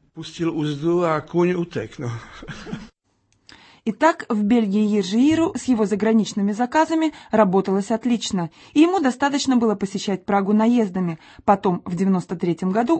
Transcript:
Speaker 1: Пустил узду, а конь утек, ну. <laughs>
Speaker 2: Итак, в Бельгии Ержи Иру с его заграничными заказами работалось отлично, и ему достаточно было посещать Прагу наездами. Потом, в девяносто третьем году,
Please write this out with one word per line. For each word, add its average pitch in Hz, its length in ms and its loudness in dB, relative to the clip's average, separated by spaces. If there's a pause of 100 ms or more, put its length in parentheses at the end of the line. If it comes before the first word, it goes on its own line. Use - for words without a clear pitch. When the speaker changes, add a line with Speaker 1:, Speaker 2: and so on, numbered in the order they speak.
(140)
Speaker 1:
Пустил 165 420 -6
узду, 156 460 -2
а 160 180 0
конь 175 340 0
утек, 170 440 -6
ну. 120 160 -8
<laughs> - 800 -14 (920)
Speaker 2:
Итак, 311 440 0
в 208 140 0
Бельгии 214 520 2
Ержи 196 220 0
Иру 320 360 2
с 247 100 -8
его 220 200 2
заграничными 208 680 0
заказами 311 600 0 (180)
работалось 196 600 2
отлично, 220 580 -2 (240)
и 294 80 4
ему 349 180 4
достаточно 269 600 0
было 220 160 2
посещать 196 500 -4
Прагу 202 300 2
наездами. 208 640 0 (260)
Потом, 196 400 2
в 180 100 -6
девяносто 185 400 0
третьем 175 360 -2
году, 240 300 0